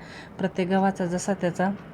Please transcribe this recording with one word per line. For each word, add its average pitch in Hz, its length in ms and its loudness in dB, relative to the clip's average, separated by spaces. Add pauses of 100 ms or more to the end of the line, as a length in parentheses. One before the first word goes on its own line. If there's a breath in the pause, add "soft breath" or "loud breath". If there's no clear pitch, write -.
(400 loud breath)
प्रत्येक 185 300 0
गव्हाचा 190 380 4
जसा 180 260 0
त्याचा 185 380 2 (220)